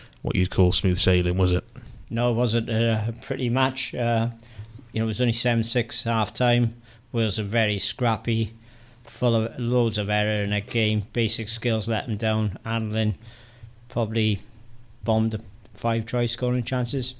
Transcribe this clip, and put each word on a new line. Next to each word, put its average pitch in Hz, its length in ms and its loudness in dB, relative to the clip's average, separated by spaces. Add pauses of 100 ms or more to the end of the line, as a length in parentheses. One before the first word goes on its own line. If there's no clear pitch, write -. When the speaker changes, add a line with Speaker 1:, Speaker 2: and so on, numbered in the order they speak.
(220)
Speaker 1:
what - 140 -2
you'd 92 160 2
call 92 180 6
smooth 90 280 2
sailing, 90 380 4
was 92 140 4
it? 90 140 0 (460)
Speaker 2:
No, 120 200 0
it 117 40 0
wasn't, 113 360 0
uh, 110 380 2
a 117 120 -4
pretty 131 280 -4
match. 131 440 0
Uh, 117 360 0 (640)
you 110 80 -2
know, 113 40 0
it 113 40 -2
was 104 120 -2
only 123 120 2
seven 117 320 2
six - 400 -2
half 113 280 0
time. 120 480 2 (300)
Wales 110 300 0
are 104 40 -2
very 104 340 2
scrappy, 113 760 0 (480)
full - 320 0
of 113 240 0
loads 120 400 2
of 101 100 -2
error 104 360 2
in 101 60 -2
their 104 100 0
game. 107 520 0
Basic 113 360 0
skills 110 400 -2
let 110 180 -2
them 110 100 -2
down. 110 480 0
Handling 110 540 -2 (680)
probably 110 540 0 (600)
bombed 110 400 2 (320)
five 113 320 0
try 120 200 0
scoring 123 360 -2
chances, 123 580 -2